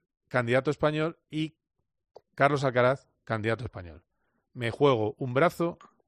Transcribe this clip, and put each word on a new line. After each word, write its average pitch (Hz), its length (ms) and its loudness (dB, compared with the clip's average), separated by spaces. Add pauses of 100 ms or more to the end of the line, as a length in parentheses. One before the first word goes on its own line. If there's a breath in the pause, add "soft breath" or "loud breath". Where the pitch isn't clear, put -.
(280)
candidato 127 440 0
español, 156 460 -2 (120)
y 156 260 -6 (800)
Carlos 139 280 2
Alcaraz, 127 440 2 (160)
candidato 113 420 -4
español. 85 380 -16 (500)
Me 117 180 -6
juego 113 460 2
un 127 160 -6
brazo 170 440 0 (300)